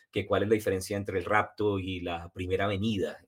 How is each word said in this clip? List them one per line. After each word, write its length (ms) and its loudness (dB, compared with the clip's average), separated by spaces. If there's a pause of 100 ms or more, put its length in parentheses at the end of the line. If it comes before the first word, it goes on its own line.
(100)
que 140 -2
cuál 200 2
es 40 -2
la 60 6
diferencia 420 0
entre 220 -2
el 60 -4
rapto 540 2
y 220 -4
la 320 -6
primera 360 0
venida, 600 -2